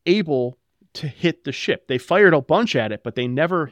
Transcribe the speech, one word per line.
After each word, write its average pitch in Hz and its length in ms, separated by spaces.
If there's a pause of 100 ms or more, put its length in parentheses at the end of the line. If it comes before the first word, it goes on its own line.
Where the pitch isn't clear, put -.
able 151 520 (360)
to - 140
hit - 360
the 143 80
ship. - 360
They 127 100
fired 180 360
a 147 80
bunch 190 340
at 110 160
it, 104 120
but 117 120
they 123 120
never 156 440